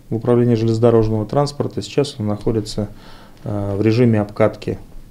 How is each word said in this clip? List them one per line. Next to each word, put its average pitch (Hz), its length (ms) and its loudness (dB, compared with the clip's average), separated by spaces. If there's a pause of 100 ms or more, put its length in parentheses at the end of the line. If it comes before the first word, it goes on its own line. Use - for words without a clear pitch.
(100)
в 117 60 -2
управлении 120 400 4
железнодорожного 113 720 2
транспорта. 139 560 -4
Сейчас - 360 -4
он 107 80 -4
находится, 104 600 -4 (560)
э, 101 320 -4
в 101 60 -2
режиме 113 380 4
обкатки. - 580 -2 (320)